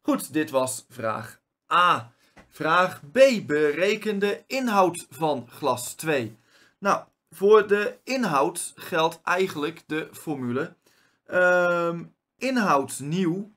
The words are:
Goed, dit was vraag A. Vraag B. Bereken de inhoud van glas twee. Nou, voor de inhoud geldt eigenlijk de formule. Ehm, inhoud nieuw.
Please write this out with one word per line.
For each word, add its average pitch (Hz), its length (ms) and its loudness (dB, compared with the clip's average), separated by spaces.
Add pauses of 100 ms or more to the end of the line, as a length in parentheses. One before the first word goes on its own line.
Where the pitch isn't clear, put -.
Goed, - 320 -4
dit 156 180 -4
was 131 380 -2
vraag 113 520 -8 (320)
A. 160 400 2 (360)
Vraag 175 520 0 (100)
B. - 80 -2 (280)
Bereken 180 720 0
de 202 280 -2
inhoud 202 640 0
van 131 400 -4
glas 127 440 -4
twee. 135 440 -4 (400)
Nou, 196 260 0 (260)
voor 208 360 6
de 202 380 0
inhoud 175 720 -2
geldt 165 460 -2
eigenlijk 170 640 -2
de 156 260 -6
formule. 135 640 -6 (500)
Ehm, 175 800 0 (320)
inhoud 196 640 0
nieuw. 175 580 -2